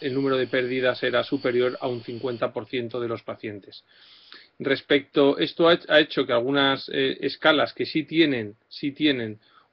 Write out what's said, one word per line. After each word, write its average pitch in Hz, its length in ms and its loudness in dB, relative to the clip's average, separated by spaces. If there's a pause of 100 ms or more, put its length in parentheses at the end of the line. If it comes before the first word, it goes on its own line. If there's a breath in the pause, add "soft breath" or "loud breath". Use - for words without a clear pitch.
el 135 120 -4
número 135 240 0
de 127 80 0
pérdidas 127 560 0
era 120 220 0
superior 127 580 0
a 139 60 -4
un 120 140 -4
cincuenta 120 520 -6
por 113 140 -8
ciento 120 320 -6
de 120 80 -4
los 113 160 -8
pacientes. 104 600 -14 (760 loud breath)
Respecto, 139 800 2
esto 165 280 2
ha, 170 120 6 (100)
ha 156 100 6
hecho 151 280 0
que 127 60 0
algunas, 135 600 0
eh, 135 280 -2
escalas 143 520 2
que - 140 -4
sí 156 160 -4
tienen, 135 520 0 (140)
sí 143 220 -8
tienen 127 480 -2 (340 soft breath)